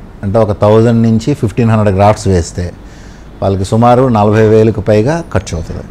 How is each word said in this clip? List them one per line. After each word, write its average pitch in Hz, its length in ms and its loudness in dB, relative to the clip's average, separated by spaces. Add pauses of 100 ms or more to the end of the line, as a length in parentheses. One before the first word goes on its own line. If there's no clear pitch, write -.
(240)
అంటే 101 160 0
ఒక 104 120 0
థౌజండ్ 110 500 2
నుంచి 113 320 0
ఫిఫ్టీన్ 117 360 -2
హండ్రెడ్ 104 280 0
గ్రాఫ్ట్స్ 101 300 2
వేస్తే 87 440 -2 (720)
వాళ్ళకి 98 240 -2
సుమారు 120 420 2
నలభై 107 400 2
వేలకు 110 340 2
పైగా 113 420 0 (100)
ఖర్చు - 240 -6
అవుతుంది. 80 340 -10